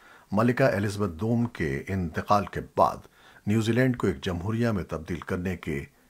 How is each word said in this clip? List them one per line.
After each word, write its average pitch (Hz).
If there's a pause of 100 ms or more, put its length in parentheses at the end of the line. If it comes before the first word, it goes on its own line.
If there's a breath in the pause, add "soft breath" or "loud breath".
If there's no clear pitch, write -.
(320 loud breath)
ملکہ 120
الزبتھ 101
دوم 117
کے 73
انتقال 95
کے - (180)
بعد 82 (520 loud breath)
نیوزی 110
لینڈ 123
کو 107
ایک 80
جمہوریہ 107
میں 95
تبدیل 82
کرنے 90
کے 69 (240 soft breath)